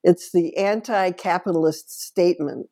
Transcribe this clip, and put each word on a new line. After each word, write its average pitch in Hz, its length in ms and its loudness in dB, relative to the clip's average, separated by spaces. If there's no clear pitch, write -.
it's 175 300 2
the 170 240 0
anti-capitalist 185 1500 -2
statement. 170 680 -2